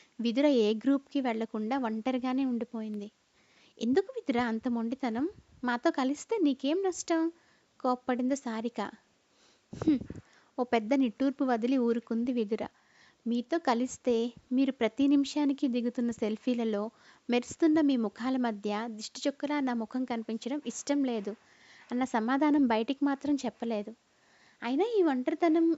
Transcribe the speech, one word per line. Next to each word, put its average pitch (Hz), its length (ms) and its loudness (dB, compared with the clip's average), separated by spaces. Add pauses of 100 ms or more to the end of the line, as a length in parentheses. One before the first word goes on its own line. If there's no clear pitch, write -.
(200)
విదుర 233 260 2
ఏ 226 280 4
గ్రూప్కి 269 460 0
వెళ్లకుండా 226 580 -4
ఒంటరిగానే 254 640 -2
ఉండిపోయింది. 220 680 -6 (680)
"ఎందుకు 339 340 0
విదుర 285 300 -2
అంత 226 260 -2
మొండితనం? 233 600 -2 (360)
మాతో 240 260 0
కలిస్తే 294 520 -2
నీకేం 294 400 0
నష్టం?" 330 500 -2 (480)
కోప్పడింది 254 560 -2
సారిక. 226 440 -6
"హ్మ్." - 1160 -4 (640)
ఓ 254 40 0
పెద్ద 233 300 0
నిట్టూర్పు 269 500 0
వదిలి 247 340 2
ఊరుకుంది 233 540 0
విదుర. 220 340 -2 (600)
"మీతో 240 320 0
కలిస్తే 240 760 0 (200)
మీరు 269 200 2
ప్రతి 269 360 0
నిమిషానికి 277 600 2
దిగుతున్న 240 420 -2
సెల్ఫీలలో 226 800 -2 (400)
మెరుస్తున్న 311 500 2
మీ 277 160 4
ముఖాల 233 400 -2
మధ్య 214 500 -2
దిష్టి 220 420 -6
చుక్కలా 294 320 -2
నా 262 140 0
ముఖం 233 300 -4
కనిపించడం 226 640 -4
ఇష్టం 285 380 -2
లేదు" 220 300 -4 (580)
అన్న 247 120 0
సమాధానం 269 640 2
బయటికి 233 380 0
మాత్రం 285 300 0
చెప్పలేదు. 226 600 -6 (680)
అయినా 262 220 0 (140)
ఈ 381 40 4
ఒంటరితనం 320 760 2